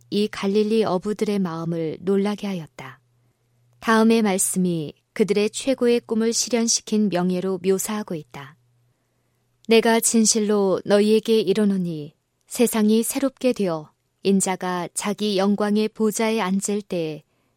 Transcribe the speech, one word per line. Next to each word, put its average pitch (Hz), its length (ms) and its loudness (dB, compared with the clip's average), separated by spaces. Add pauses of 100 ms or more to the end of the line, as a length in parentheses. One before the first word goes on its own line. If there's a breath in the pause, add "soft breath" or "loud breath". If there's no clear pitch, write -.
이 208 200 0
갈릴리 214 560 0
어부들의 202 540 -2
마음을 165 600 -4
놀라게 202 480 -2
하였다. 151 540 -12 (800)
다음의 226 420 4
말씀이 180 720 -2 (200)
그들의 208 380 0
최고의 240 500 0
꿈을 226 320 -2
실현시킨 226 720 0
명예로 180 580 -2
묘사하고 190 500 -2
있다. 147 420 -14 (1120)
"내가 226 320 4
진실로 208 840 2
너희에게 214 560 4
이르노니 185 760 0 (320)
세상이 220 540 2
새롭게 262 520 -2
되어 165 400 -4 (300)
인자가 185 680 0
자기 208 440 -4
영광의 208 520 2
보좌에 220 520 -2
앉을 196 400 -2
때에 156 420 -6 (340)